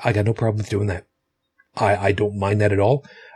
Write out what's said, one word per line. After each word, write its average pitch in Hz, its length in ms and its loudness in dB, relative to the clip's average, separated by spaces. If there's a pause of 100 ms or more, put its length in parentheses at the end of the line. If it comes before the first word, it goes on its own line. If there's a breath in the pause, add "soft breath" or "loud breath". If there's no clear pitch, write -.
I 127 80 0
got 104 140 0
no 113 60 0
problem 110 260 -2
with 104 120 -6
doing 104 160 -2
that. 92 220 -6 (680)
I, 101 200 2
I 98 160 0
don't 101 260 -2
mind 101 220 0
that 104 120 2
at 98 60 0
all. 120 260 2 (320 loud breath)